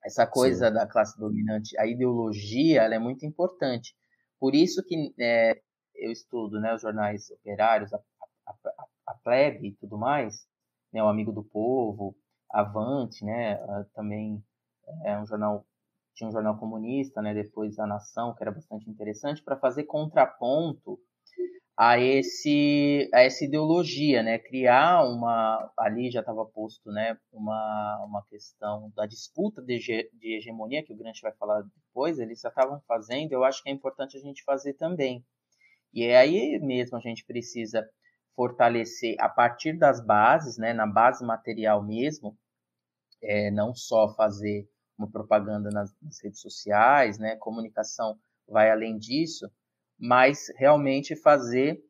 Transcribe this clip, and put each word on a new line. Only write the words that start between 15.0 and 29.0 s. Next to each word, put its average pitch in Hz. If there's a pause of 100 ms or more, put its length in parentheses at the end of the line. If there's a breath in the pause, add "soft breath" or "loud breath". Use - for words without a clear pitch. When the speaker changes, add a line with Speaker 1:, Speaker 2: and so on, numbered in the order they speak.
Speaker 1:
é 104
um 107
jornal, 104 (480)
tinha 113
um 107
jornal 107
comunista, 113
né, 104
depois 104
a 107
Nação, 113
que 117
era 107
bastante 110
interessante, 107
pra 139
fazer 135
contraponto 151 (800 loud breath)
a 120
esse, 143
a 127
essa 131
ideologia, 151
né, 113
criar 131
uma, 113
ali 113
já 117
tava 110
posto, 110
né, 110 (160)
uma, 107
uma 104
questão 107
da 107